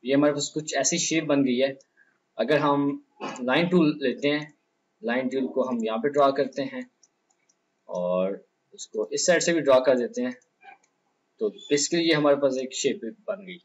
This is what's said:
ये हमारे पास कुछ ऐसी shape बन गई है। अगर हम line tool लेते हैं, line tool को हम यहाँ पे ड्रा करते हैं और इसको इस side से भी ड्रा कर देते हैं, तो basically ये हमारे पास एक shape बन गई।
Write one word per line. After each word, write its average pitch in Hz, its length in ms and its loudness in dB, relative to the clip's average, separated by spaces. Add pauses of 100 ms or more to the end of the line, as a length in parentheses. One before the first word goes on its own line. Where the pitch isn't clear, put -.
ये 131 80 0
हमारे 147 200 4
पास 139 200 -6
कुछ 151 200 -6
ऐसी 135 240 0
shape 160 260 -2
बन 143 200 2
गई 123 140 2
है। 135 220 0 (580)
अगर 131 200 2
हम 143 480 0 (360)
line 143 280 2
tool 165 320 4
लेते 123 260 0
हैं, 151 300 -2 (460)
line 123 260 -2
tool 131 180 -4
को 131 160 -2
हम 120 200 -4
यहाँ 110 140 -2
पे 143 120 -2
ड्रा 143 220 4
करते 139 300 -2
हैं 127 300 -8 (960)
और 92 580 -2 (260)
इसको - 400 -8
इस 143 120 -2
side 165 160 4
से 170 120 0
भी 160 80 0
ड्रा 131 180 6
कर 131 180 4
देते 120 240 -4
हैं, 127 120 -4 (1040)
तो 107 100 -2
basically 143 500 -2
ये 165 140 2
हमारे 147 220 4
पास 135 220 0
एक 131 160 -8
shape 120 300 -2
बन 101 420 -10
गई। 90 200 -14